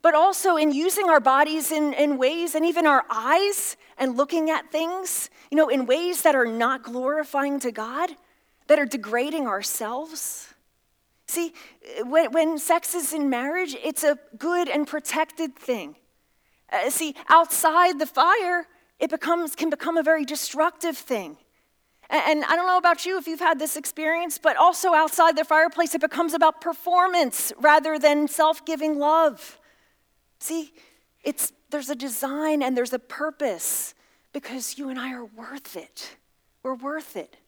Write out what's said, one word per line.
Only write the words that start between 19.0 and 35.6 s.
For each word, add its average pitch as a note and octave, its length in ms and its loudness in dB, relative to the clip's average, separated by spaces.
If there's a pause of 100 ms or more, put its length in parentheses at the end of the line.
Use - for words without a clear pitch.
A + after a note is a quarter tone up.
becomes, E4 440 -2
can D#4+ 160 -2
become D#4 260 -4
a E4 60 2
very D#4 220 2
destructive D4+ 720 -4
thing. G#3 400 -8 (760)
A-, D#4 40 -2
and D4+ 300 2
I D#4+ 120 2
don't F4+ 100 0
know F4+ 120 4
about F4 260 2
you F#4 140 -4
if C#4+ 80 -8
you've D#4+ 140 -8
had E4 180 2
this D4+ 180 -6
experience, D#4+ 600 -4
but D4+ 180 2
also F4 380 4
outside D#4+ 420 4
the D#4 80 0
fireplace, D#4+ 500 2
it D4+ 60 -2
becomes D#4 340 -2
about D#4 260 2
performance F4 960 0
rather D4+ 400 4
than D4 300 4
self-giving D#4 680 0
love. D4+ 640 0 (760)
See, D#4+ 340 -6 (500)
it's, - 300 -6 (180)
there's C#4 200 -6
a D4 40 -4
design C#4 680 -2
and B3+ 140 0
there's A#3+ 180 -2
a B3 40 -4
purpose - 960 -6 (400)
because C4 460 -10
you C#4 100 -8
and C4 100 -8
I B3+ 140 -8
are A#3+ 140 -12
worth A3+ 500 -16